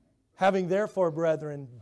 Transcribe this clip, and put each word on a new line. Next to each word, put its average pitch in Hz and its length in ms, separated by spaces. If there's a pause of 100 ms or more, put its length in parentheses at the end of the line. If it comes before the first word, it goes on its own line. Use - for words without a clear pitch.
(360)
"Having 190 320
therefore, 190 440
brethren, 147 720